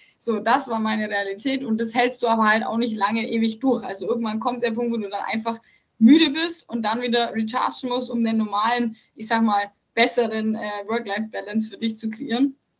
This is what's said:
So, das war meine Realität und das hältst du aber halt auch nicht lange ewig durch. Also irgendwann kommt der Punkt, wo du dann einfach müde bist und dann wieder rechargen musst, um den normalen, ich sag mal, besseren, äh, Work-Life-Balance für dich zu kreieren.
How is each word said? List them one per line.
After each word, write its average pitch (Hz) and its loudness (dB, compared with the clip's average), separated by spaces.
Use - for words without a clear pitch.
So, 220 -2
das 254 2
war 226 -2
meine 214 0
Realität 202 -4
und 220 0
das 226 -4
hältst 247 2
du 240 2
aber 220 4
halt 220 2
auch 220 -4
nicht 226 -2
lange 220 0
ewig 226 0
durch. 226 0
Also 196 -6
irgendwann 220 -2
kommt 240 -4
der 233 0
Punkt, 233 -2
wo 233 -2
du 202 -4
dann 202 -6
einfach 220 -4
müde 294 10
bist 330 -4
und 233 -4
dann 220 0
wieder 240 0
rechargen 247 -2
musst, 247 -2
um 233 -2
den 220 2
normalen, 220 0
ich 220 -10
sag 226 2
mal, 202 2
besseren, 220 2
äh, 208 -6
Work-Life-Balance 214 -4
für 196 -14
dich 226 -4
zu 226 -6
kreieren. 262 0